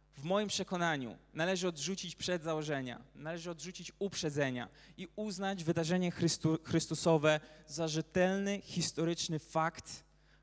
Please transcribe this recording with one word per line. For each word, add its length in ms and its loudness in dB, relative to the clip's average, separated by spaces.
W 60 -12
moim 240 2
przekonaniu 720 -2
należy 340 0
odrzucić 480 -4
przedzałożenia, 880 -2
należy 360 -8
odrzucić 480 -12
uprzedzenia 720 0
i 180 -10
uznać 480 -4
wydarzenie 480 2
Chrystu-, 520 2
Chrystusowe 760 4
za 200 -4
rzetelny, 760 2
historyczny 760 -2
fakt 640 -2